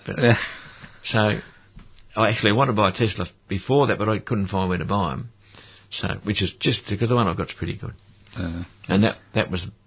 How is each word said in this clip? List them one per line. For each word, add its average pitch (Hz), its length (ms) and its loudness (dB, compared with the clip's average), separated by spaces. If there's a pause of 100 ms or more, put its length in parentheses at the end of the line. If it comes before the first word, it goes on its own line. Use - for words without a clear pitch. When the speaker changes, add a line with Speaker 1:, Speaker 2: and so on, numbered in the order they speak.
Speaker 1:
But - 160 -8
Speaker 2:
Yeah. 120 180 6 (640)
Speaker 1:
so 107 340 2 (760)
I 110 140 2
actually 110 220 2
wanted 127 200 4
to 107 40 0
buy 104 140 4
a - 20 -10
Tesla 98 340 0 (200)
before 131 420 2
that, 95 120 0
but 104 80 0
I 110 100 0
couldn't 101 300 -2
find 95 200 0
where 90 100 0
to - 60 -4
buy 95 280 0
'em. 120 180 -8 (600)
So, - 340 -4
which 104 180 -2
is 92 120 -2
just - 340 -2
because 107 220 -2
the 123 40 4
one 117 140 4
I've 80 80 -2
got's - 160 -6
pretty 78 240 -6
good. - 180 -12 (420)
Speaker 2:
Uh, 87 280 -6 (240)
Speaker 1:
And 95 160 4
that, 110 120 0 (160)
that - 180 -2
was 90 140 -4
the - 80 -12 (140)